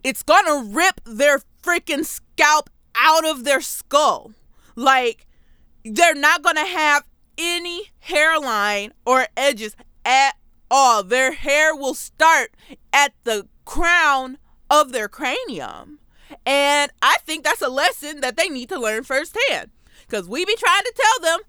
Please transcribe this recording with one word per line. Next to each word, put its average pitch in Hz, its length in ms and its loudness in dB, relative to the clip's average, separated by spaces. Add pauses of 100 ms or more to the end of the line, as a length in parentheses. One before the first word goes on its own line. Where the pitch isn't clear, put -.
It's 262 180 -4
gonna 311 400 2
rip 247 420 -2
their 277 360 0 (200)
freaking 339 440 -4
scalp - 640 0 (240)
out 320 320 4
of 285 160 -4
their 269 180 0
skull. 254 720 -2 (440)
Like, 254 500 0 (580)
they're 311 300 2
not 294 280 2
gonna 330 240 0
have 311 360 0 (340)
any 349 600 -6
hairline 220 960 -2 (120)
or 254 220 2 (100)
edges 233 380 -2 (300)
at 269 320 2 (340)
all. 240 320 4
Their 254 300 0
hair 311 420 0
will 269 200 -6
start 311 600 2 (380)
at 285 200 4 (120)
the 220 240 -4 (160)
crown 294 720 0 (320)
of 294 220 4
their 214 160 -6
cranium. 269 920 -8 (480)
And 285 460 0 (100)
I 320 220 4
think 311 180 -8
that's 302 200 -2
a 277 60 -4
lesson 294 520 -4
that 254 160 -6
they 349 120 0
need 262 200 -10
to 277 100 -8
learn 220 240 -4
firsthand. 285 680 -4 (360)
'Cause 180 200 -8
we 285 160 -6
be 415 100 -2
trying 392 300 0
to 480 100 -6
tell 508 260 2
them 330 280 -2